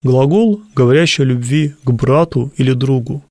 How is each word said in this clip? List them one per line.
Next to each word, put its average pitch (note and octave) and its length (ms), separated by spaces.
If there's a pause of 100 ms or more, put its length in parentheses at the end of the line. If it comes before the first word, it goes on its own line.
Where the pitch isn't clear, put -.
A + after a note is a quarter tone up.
глагол, D#3+ 580 (140)
говорящий C#3 480
о C3 40
любви C3 480 (100)
к C3 60
брату C3 640
или C3 160
другу. C3 580